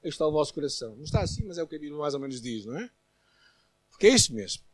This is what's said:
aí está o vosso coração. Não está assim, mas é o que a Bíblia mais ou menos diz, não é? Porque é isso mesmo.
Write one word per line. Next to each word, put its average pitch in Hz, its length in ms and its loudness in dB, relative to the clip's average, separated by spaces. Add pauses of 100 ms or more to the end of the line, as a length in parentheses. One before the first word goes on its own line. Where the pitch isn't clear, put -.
aí 170 80 -4
está 156 160 0
o 151 60 2
vosso 151 200 2
coração. 127 440 -6
Não 143 80 -16
está 202 180 2
assim, - 220 -2
mas 180 120 -8
é 170 60 -4
o 156 40 -2
que 156 100 -14
a - 20 -10
Bíblia 147 200 -10
mais 147 160 -2
ou 139 60 -4
menos 135 200 -8
diz, 113 260 -8
não 123 100 -8
é? 240 140 -8 (1000)
Porque - 160 4
é 226 40 12
isso 226 240 6
mesmo. 101 280 -8 (120)